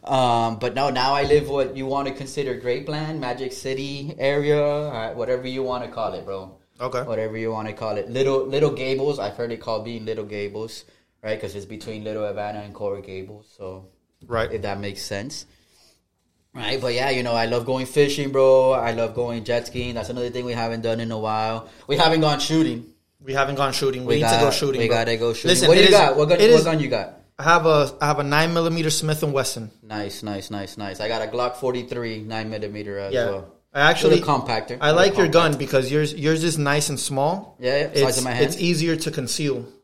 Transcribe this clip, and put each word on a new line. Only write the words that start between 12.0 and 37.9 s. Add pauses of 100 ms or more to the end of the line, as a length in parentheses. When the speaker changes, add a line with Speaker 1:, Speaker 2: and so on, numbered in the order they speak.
Speaker 1:
Little
Havana
and
Coral
Gables,
so (380)
Speaker 2:
Right.
Speaker 1:
if
that
makes
sense. (1080)
Right,
but
yeah,
you
know,
I
love
going
fishing,
bro.
I
love
going
jet
skiing.
That's
another
thing
we
haven't
done
in
a
while. (180)
We
haven't
gone
shooting. (340)
Speaker 2:
We
haven't
gone
shooting.
We
Speaker 1:
We
Speaker 2:
need
to
go
Speaker 1:
got,
Speaker 2:
shooting,
Speaker 1:
we
Speaker 2:
bro.
Speaker 1:
gotta
go
shooting.
Speaker 2:
Listen,
Speaker 1:
What
do
Speaker 2:
it
Speaker 1:
you
Speaker 2:
is,
Speaker 1:
got?
What
gun,
Speaker 2:
it
Speaker 1:
what
Speaker 2:
is,
Speaker 1:
gun
you
got? (240)
Speaker 2:
I
have
a,
I
have
a
nine
millimeter
Smith
and
Wesson. (120)
Speaker 1:
Nice,
nice,
nice,
nice.
I
got
a
Glock
forty-three,
nine
millimeter
as
Speaker 2:
Yeah.
Speaker 1:
well. (220)
Speaker 2:
I (100)
actually,
Speaker 1:
Little
compactor.
Speaker 2:
I
Speaker 1:
Little
Speaker 2:
like
your
Speaker 1:
compactor.
Speaker 2:
gun
because
yours,
yours
is
nice
and
small.
Speaker 1:
Yeah,
yeah.